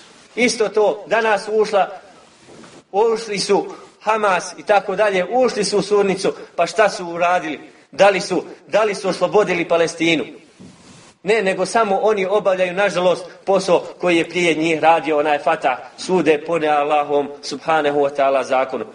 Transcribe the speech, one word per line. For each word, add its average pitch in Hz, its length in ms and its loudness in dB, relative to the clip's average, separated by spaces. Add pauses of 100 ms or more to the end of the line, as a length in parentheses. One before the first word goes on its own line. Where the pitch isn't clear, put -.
(360)
Isto 240 340 0
to, 208 380 0
danas 208 440 0
ušla, 202 380 0 (1000)
ušli 208 480 0
su 185 260 0 (380)
Hamas 208 540 0
i 156 60 -20
tako 196 320 2
dalje, 190 340 2
ušli 233 340 0
su 202 140 0
u 180 40 2
sudnicu, 196 520 0 (220)
pa 170 120 0
šta 214 220 2
su 185 180 -8
uradili? 170 520 -2 (320)
Da 139 180 6
li 185 120 0
su, 175 220 -4 (240)
da 196 160 2
li 202 120 -2
su 190 140 -6
oslobodili 175 580 0
Palestinu? 165 580 0 (1000)
Ne, 214 160 2
nego 185 240 0
samo 202 360 0
oni 202 240 0
obavljaju, 185 480 0
nažalost, 180 520 0 (200)
posao 180 380 2 (180)
koji 175 160 2
je 160 120 0
prije 170 260 0
njih 160 240 0
radio 156 400 2
onaj 147 200 2
Fatah. 156 380 0 (200)
Sude 156 500 0
po 170 120 -2
ne 151 80 0
Allahom 147 640 0 (120)
subhanahu 147 580 -2
wa 139 180 2
ta'ala 135 260 2
zakonu. 127 520 -2